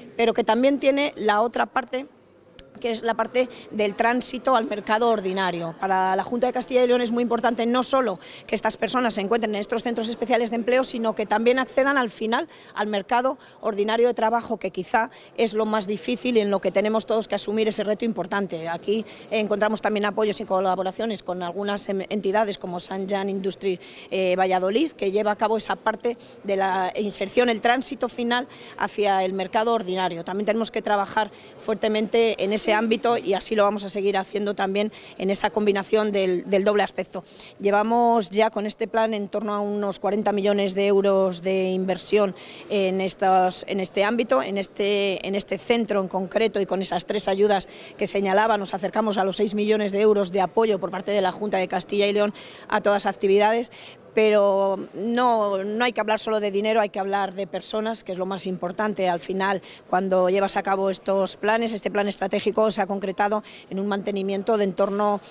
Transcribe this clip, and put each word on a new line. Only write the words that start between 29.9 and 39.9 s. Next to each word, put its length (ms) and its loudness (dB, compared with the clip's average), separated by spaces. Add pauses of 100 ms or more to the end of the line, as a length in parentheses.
También 220 -4
tenemos 240 0
que 100 -4
trabajar 520 0 (260)
fuertemente 800 0
en 120 0
ese 160 0
ámbito 480 2
y 160 -2
así 220 0
lo 80 4
vamos 220 2
a 40 -6
seguir 300 0
haciendo 340 -4
también 400 -2 (240)
en 140 -2
esa 180 0
combinación 640 0
del, 380 0
del 140 4
doble 180 4
aspecto. 420 -6 (340)
Llevamos 720 4
ya 220 2
con 160 -6
este 200 -6
plan 280 0
en 140 -6
torno 260 -4
a 60 -2
unos 380 -2